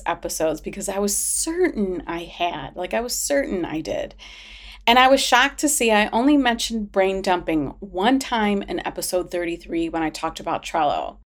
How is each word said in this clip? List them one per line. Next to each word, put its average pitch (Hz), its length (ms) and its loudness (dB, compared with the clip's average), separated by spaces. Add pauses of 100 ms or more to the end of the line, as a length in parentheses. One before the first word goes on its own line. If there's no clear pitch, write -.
episodes 165 560 -2
because 196 260 -8
I 196 120 -4
was 202 180 0
certain 285 880 -2
I 170 200 -6
had, 165 500 -6
like, 180 180 -6
I 220 80 0
was 247 140 -6
certain 240 500 -2
I 160 160 -4
did. - 340 -6 (720)
And 240 140 6
I 262 80 8
was 269 120 8
shocked 269 420 4
to 302 80 2
see 233 220 2
I 208 180 4
only 277 280 4
mentioned 233 540 0
brain 190 300 2
dumping 170 580 0
one 202 400 2
time 208 420 0
in - 240 -6
episode 175 460 -4
thirty-three 170 580 -4
when 165 140 -2
I 156 60 -2
talked 156 300 -6
about 165 240 -4
Trello. 101 540 -2 (120)